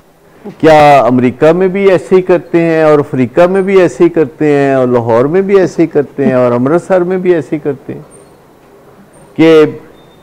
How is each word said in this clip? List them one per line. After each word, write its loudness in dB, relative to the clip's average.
क्या 4
अमेरिका 0
में -2
भी -2
ऐसे 0
ही 2
करते -2
हैं, 0
और 2
अफ्रीका -2
में -2
भी 0
ऐसे 0
ही 2
करते -4
हैं, 0
और 0
लाहौर 0
में -2
भी 0
ऐसे -2
ही 0
करते -4
हैं, -2
और 0
अमृतसर -2
में -6
भी -2
ऐसे -4
ही -10
करते -10
हैं -18
कि 2